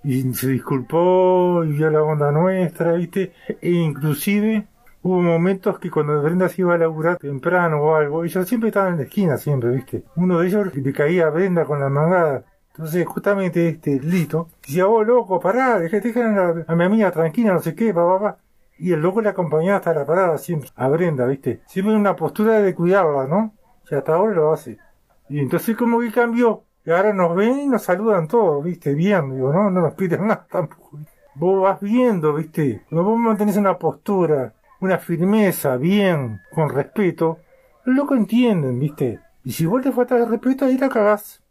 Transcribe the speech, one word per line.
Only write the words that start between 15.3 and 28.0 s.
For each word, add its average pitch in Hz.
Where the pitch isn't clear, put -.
pará, 233
dejá, 170
dejá 233
a, 180
a -
mi 170
amiga 202
tranquila, 170
no 165
sé 160
qué, 220
pa, 170
pa, 185
pa." 202
Y 175
el 151
loco 185
le 208
acompañaba 175
hasta 175
la 143
parada 170
siempre, 156
a 127
Brenda, 156
¿viste? 131
Siempre 202
en 214
una 196
postura 214
de 190
cuidarla, 170
¿no? 214
Y 151
hasta 151
ahora 208
lo 156
hace. 139
Y 147
entonces 170
como 233
que 240
cambió. 233
Y 160
ahora 196
nos 175
ven 226
y 285
nos 240
saludan 190